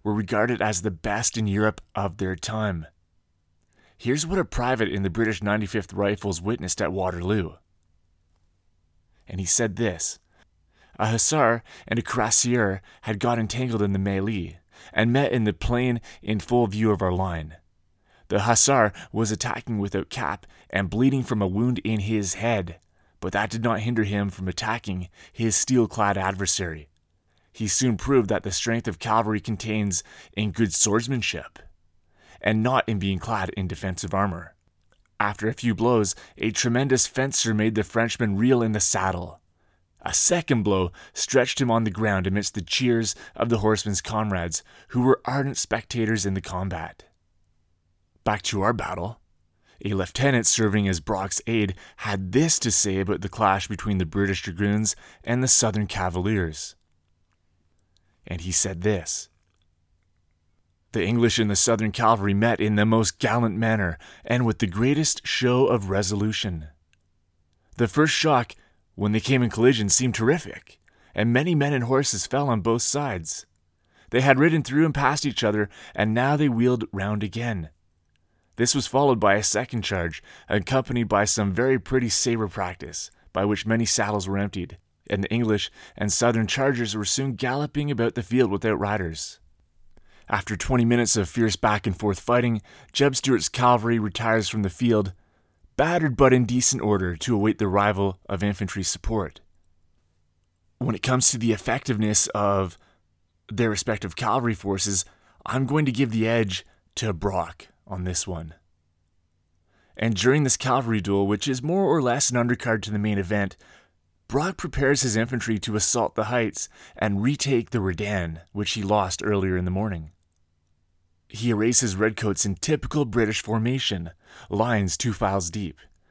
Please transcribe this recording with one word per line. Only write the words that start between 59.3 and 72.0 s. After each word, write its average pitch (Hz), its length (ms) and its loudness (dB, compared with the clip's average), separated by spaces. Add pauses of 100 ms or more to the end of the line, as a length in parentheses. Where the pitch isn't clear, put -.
"The 98 140 0
English 117 340 2
in 110 80 2
the 101 80 0
Southern 110 380 2
cavalry 107 400 2
met 110 260 2
in 107 160 2
the 104 100 4
most 113 340 2
gallant 113 360 0
manner 107 420 0 (280)
and 123 200 0
with 110 140 0
the 107 80 0
greatest 135 580 0
show 127 420 2
of 101 220 0
resolution. 98 800 -2 (1080)
The 117 100 2
first 151 260 2
shock, 135 400 2 (420)
when 104 180 0
they 110 80 2
came 131 220 2
in 113 60 0
collision, 113 380 4
seemed 123 280 0
terrific, - 640 -2 (380)
and 113 160 2
many 156 240 2
men 143 160 2
and 127 140 0
horses 131 420 0